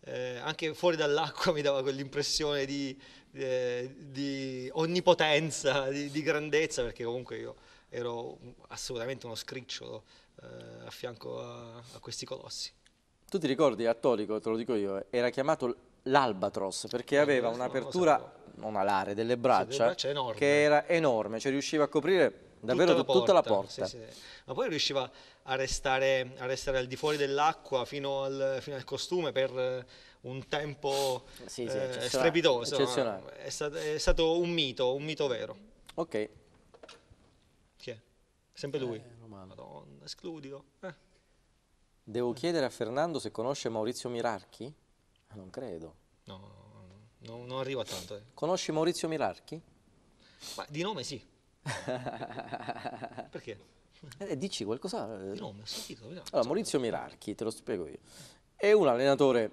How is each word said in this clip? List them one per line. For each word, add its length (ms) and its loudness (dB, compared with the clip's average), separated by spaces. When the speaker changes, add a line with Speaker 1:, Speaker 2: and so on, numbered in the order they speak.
Speaker 1:
eh, 320 -6
anche 380 -4
fuori 220 4
dall'acqua 540 2
<laughs> 20 4
mi 100 2
dava 200 2
quell'impressione 800 0
di, 320 -4
eh, 680 -2
di 760 -6
onnipotenza, 1120 4
di, 220 -4
di 120 -2
grandezza, 600 0
perché 200 -6
comunque 360 -6
io 180 -10
ero 500 -8
assolutamente 580 -8
uno 80 -10
scricciolo, 720 -10
eh, 40 -18
a 40 -14
fianco 500 -10
a, 360 -14
a 40 -16
questi 260 -12
colossi. 460 -10
Speaker 2:
Tu 100 -2
ti 100 2
ricordi, 380 4
Attolico, 540 2
te 80 -4
lo 80 2
dico 200 0
io, 340 -2
era 200 2
chiamato 440 0
l'Albatros 840 2
perché 280 0
Speaker 1:
No, 60 8
Speaker 2:
aveva 260 4
Speaker 1:
questo 100 -2
non 100 -2
lo 60 -6
Speaker 2:
un'apertura, 440 4
Speaker 1:
sapevo. 480 -12
Speaker 2:
non 100 -4
alare, 380 2
delle 60 -2
Speaker 1:
Sì, 60 0
delle 100 2
Speaker 2:
braccia, 500 4
Speaker 1:
braccia 220 2
enormi. 300 -2
Speaker 2:
che 240 6
era 240 6
enorme, 520 2
cioè 140 -2
riusciva 320 2
a 40 0
coprire 580 2
davvero 340 6
Speaker 1:
Tutta 40 4
la 60 2
Speaker 2:
tut-, 160 0
tutta 140 6
la 80 8
Speaker 1:
porta, 120 4
Speaker 2:
porta. 40 -2
Speaker 1:
sì, 120 -8
sì. 120 -18
Ma 80 -6
poi 160 0
riusciva 400 0
a 140 -4
restare, 840 2
a 80 -6
restare 320 0
al 80 0
di 100 -8
fuori 220 0
dell'acqua 680 0
fino 380 -4
al, 380 -2
fino 160 -10
al 80 -10
costume 480 -2
per, 260 0
eh, 260 -2
un 260 -10
tempo, 760 -2
Speaker 2:
Sì, 20 -14
sì, 160 -10
Speaker 1:
eh, 20 -2
Speaker 2:
eccezionale, 440 -2
Speaker 1:
strepitoso. 680 4
Speaker 2:
eccezionale. 600 0
Speaker 1:
È 140 -10
stat-, 260 -6
è 220 -2
stato 400 4
un 120 0
mito, 440 2
un 100 -4
mito 220 -2
vero. 300 -4
Speaker 2:
Ok. 340 -2
Speaker 1:
Chi 140 -14
è? 80 -12
Sempre 280 -4
lui. 160 -2
Speaker 2:
Eh, 60 -10
Romano. 280 -18
Speaker 1:
Madonna, 560 -18
escludilo. 600 -14
Eh. 140 -10
Speaker 2:
Devo 300 0
chiedere 320 0
a 60 0
Fernando 480 -2
se 120 -6
conosce 380 -4
Maurizio 400 -4
Mirarchi? 640 -6
Ah, 40 -20
non 160 -16
credo. 440 -10
Speaker 1:
No, 140 -14
no, 100 -20
no, 100 -14
no, 60 -14
non 140 -6
arrivo 220 -4
a 40 -2
tanto, 320 -10
eh. 60 -14
Speaker 2:
Conosci 400 0
Maurizio 360 2
Mirarchi? 520 -2
Speaker 1:
Ma 140 -8
di 100 -6
nome 240 -4
sì. 180 -10
Speaker 2:
<laughs> 1700 -8
Speaker 1:
Perché? 280 -12
Speaker 2:
Eh, 200 -6
dici 260 -6
qualcosa? 520 -6
Speaker 1:
Di 220 -8
nome, 240 -12
ho 40 -16
sentito, 360 -12
no, 60 -16
Speaker 2:
Allora, 140 -14
Speaker 1:
insomma. 220 2
Speaker 2:
Maurizio 360 0
Mirarchi, 540 -6
te 100 -6
lo 60 -2
spiego 360 -6
io. 120 -12
È 160 6
un 160 8
allenatore 640 6